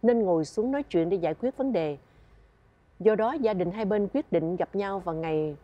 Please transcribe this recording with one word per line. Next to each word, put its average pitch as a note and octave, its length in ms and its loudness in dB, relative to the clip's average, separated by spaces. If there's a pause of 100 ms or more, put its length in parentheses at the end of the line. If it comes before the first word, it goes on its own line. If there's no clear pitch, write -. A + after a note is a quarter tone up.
nên A#3 180 4
ngồi F3 260 2
xuống G#3+ 260 -2
nói C#4+ 120 -2
chuyện E3+ 260 0
để F#3+ 80 0
giải E3 160 -2
quyết - 240 -4
vấn C4+ 160 -2
đề. D#3 240 -2 (1000)
Do G#3+ 160 4
đó, A3 180 0
gia A#3 200 0
đình F3+ 180 0
hai A3 140 -4
bên G#3 280 0
quyết D4 180 -4
định E3 240 0
gặp E3+ 200 -4
nhau G3 240 -4
vào E3+ 160 -6
ngày D#3 480 -2